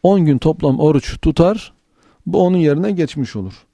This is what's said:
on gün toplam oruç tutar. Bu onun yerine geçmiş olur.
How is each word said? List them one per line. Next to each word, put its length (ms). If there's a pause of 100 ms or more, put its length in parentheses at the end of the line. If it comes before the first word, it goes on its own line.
on 220
gün 120
toplam 420
oruç 420
tutar. 520 (520)
Bu 200
onun 120
yerine 340
geçmiş 440
olur. 380